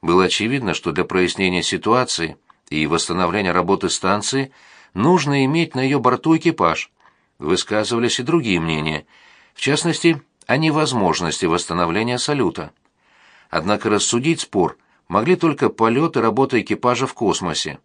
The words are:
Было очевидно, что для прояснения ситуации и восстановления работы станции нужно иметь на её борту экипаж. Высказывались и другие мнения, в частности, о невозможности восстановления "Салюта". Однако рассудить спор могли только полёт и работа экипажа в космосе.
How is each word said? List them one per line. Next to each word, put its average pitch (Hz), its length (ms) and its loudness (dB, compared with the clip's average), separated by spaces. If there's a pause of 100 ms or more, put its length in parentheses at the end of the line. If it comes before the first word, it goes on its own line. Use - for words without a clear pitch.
Было 90 240 4
очевидно, 113 480 -2
что - 180 -4
для 85 140 -2
прояснения 90 580 0
ситуации 92 720 -2 (320)
и 76 180 -2
восстановления 87 640 0
работы 90 380 0
станции 107 640 -2 (420)
нужно 139 520 2
иметь 160 300 0
на 127 60 -2
её 135 180 0
борту 127 360 2
экипаж. 107 560 0 (480)
Высказывались 107 800 -2
и 127 40 -4
другие 120 360 0
мнения, 78 460 -4 (480)
в - 80 -12
частности, 156 600 0 (260)
о 127 100 2
невозможности 127 880 0
восстановления 87 720 0
"Салюта". 123 540 -2 (800)
Однако 101 400 0
рассудить 123 520 0
спор - 360 0 (300)
могли 113 280 2
только 151 340 2
полёт 123 480 0
и - 20 2
работа 117 400 2
экипажа 120 480 0
в - 60 -8
космосе. 82 720 -4